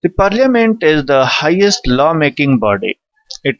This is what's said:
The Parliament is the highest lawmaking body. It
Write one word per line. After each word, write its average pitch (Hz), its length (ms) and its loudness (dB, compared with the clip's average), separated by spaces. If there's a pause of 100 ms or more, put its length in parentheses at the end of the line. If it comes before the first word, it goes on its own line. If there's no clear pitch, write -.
The 170 60 0
Parliament 226 720 0
is 156 220 2
the 135 220 2
highest 185 600 -2
lawmaking 139 720 0
body. 101 400 -2 (460)
It 139 140 -4